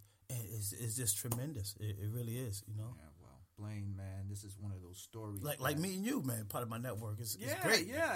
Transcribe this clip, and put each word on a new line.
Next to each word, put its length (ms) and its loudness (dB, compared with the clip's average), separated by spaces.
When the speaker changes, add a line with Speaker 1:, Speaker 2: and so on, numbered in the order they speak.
Speaker 1:
i-, 40 -2
is, 200 0
is 220 0
just 220 4
tremendous. 640 0
It, 200 -2
it 120 0
really 260 -2
is, 300 -2
you 100 -4
know? 180 -4
Speaker 2:
Yeah, 100 -14
well, 200 -20
Blaine, 400 -4
man, 320 -4
this 140 -4
is 160 -10
one 120 -4
of 120 -6
those 160 -12
stories 420 -4
Speaker 1:
Like, 180 0
like 180 4
Speaker 2:
that 40 6
Speaker 1:
me 140 2
and 100 2
you, 160 4
man, 240 2
part 160 0
of 80 0
my 80 0
network. 420 -2
It's, 140 -2
it's 100 -6
Speaker 2:
Yeah, 200 0
Speaker 1:
great, 240 8
Speaker 2:
yeah, 280 4